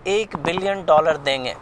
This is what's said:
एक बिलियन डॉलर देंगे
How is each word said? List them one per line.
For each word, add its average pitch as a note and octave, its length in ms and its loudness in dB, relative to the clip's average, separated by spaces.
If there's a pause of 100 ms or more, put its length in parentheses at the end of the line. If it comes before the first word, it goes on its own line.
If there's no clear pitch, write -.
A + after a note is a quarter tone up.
एक G3+ 300 -2
बिलियन F#3 480 -4
डॉलर D#3 320 4
देंगे C3+ 460 -4